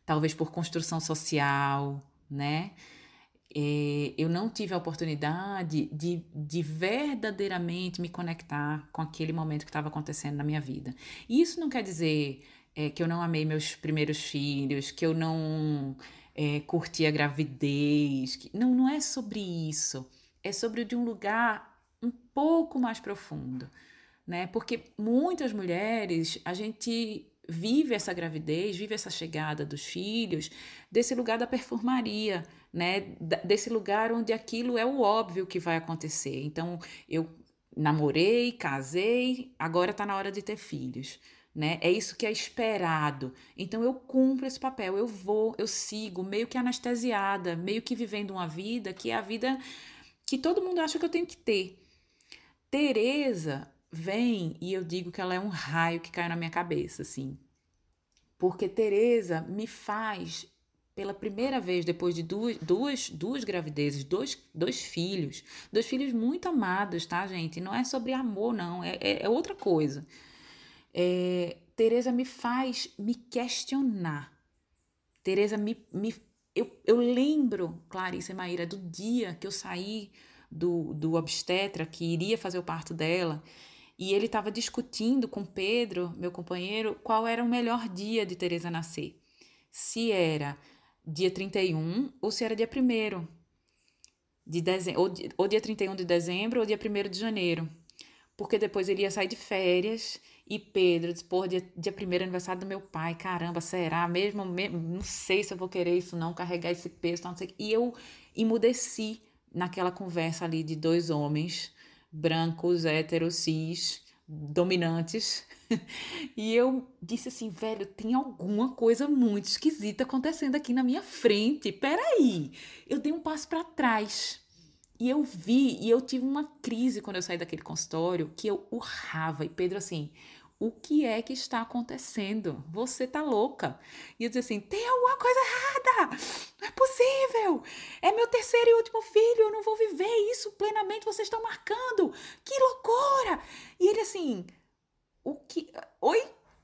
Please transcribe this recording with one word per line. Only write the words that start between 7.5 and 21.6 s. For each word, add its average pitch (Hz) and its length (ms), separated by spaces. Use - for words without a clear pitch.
me 170 60
conectar 151 840
com - 80
aquele 160 320
momento 156 320
que - 80
tava 151 160
acontecendo 147 480
na 143 80
minha 151 160
vida. - 340
E 240 120
isso 339 200
não 311 100
quer 240 120
dizer, 156 640
é, 151 160
que 151 120
eu 165 60
não 170 140
amei 165 220
meus 156 300
primeiros 151 440
filhos, 139 720
que - 160
eu 160 80
não, 156 840
é, 147 260
curti 160 460
a 151 40
gravidez. 147 1300
Que... - 160
não, 247 220
não 262 140
é 302 120
sobre 214 400
isso. 156 680
É 196 100
sobre 233 320
de 240 120
um 240 80
lugar 220 640